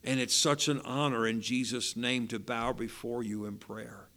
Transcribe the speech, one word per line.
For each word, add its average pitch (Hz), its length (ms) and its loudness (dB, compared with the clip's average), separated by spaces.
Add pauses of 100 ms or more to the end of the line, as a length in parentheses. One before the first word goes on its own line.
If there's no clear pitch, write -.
And 131 180 2
it's 120 140 2
such 147 340 4
an 143 160 2
honor 127 420 2
in 113 140 2
Jesus' 120 560 -2
name 120 320 0
to 113 100 -2
bow 117 340 -2
before 117 500 -4
you 107 240 -4
in 101 100 -6
prayer. 104 600 -12